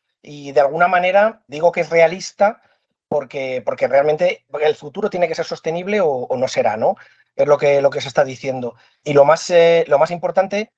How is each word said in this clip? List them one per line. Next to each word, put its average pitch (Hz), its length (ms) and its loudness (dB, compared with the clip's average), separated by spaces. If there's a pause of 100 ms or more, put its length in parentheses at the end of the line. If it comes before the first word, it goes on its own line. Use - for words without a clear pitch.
(220)
y 143 320 -16
de 147 80 2
alguna 156 260 0
manera 185 600 0
digo 165 260 0
que 175 80 -4
es 156 80 -4
realista 175 720 0 (480)
porque, 131 560 -6
porque - 240 -4
realmente 151 560 0 (160)
el 151 140 2
futuro 156 340 -8
tiene 175 180 -2
que 160 80 -4
ser 165 80 -4
sostenible 180 560 -6
o, 180 80 2
o 127 300 -4
no 123 100 -2
será, 117 300 -2
¿no? 139 180 0 (400)
Es 139 120 0
lo 147 100 4
que, 143 240 2
lo 139 80 4
que 139 100 -8
se 135 80 -10
está 143 160 0
diciendo. 131 520 -8 (280)
Y 151 80 -6
lo 143 140 8
más, 156 240 2
eh, 170 380 4
lo 143 120 2
más 165 120 0
importante 185 680 -4